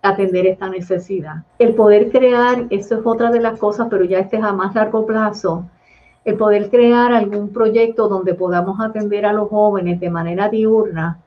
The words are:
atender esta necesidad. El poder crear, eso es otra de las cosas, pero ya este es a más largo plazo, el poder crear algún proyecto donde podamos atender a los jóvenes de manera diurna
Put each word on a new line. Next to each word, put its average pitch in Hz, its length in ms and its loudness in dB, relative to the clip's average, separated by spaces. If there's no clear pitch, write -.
atender 190 460 0
esta 190 220 -2
necesidad. 180 720 -8
El 226 160 4
poder 208 360 6
crear, 247 580 2
eso 202 300 -4
es - 60 -8
otra 233 260 0
de 233 100 2
las 220 180 -2
cosas, 208 300 -2
pero 190 160 2
ya 185 140 0
este 190 180 -4
es 220 60 -2
a 208 100 -2
más 196 220 -4
largo 220 300 0
plazo, 208 600 -4
el 208 140 -2
poder 208 320 2
crear 240 440 4
algún 208 400 -2
proyecto 226 540 0
donde 185 260 -2
podamos 180 460 -4
atender 208 460 -4
a 208 80 2
los 208 160 -2
jóvenes 196 500 0
de 175 100 -4
manera 170 400 -4
diurna 214 760 0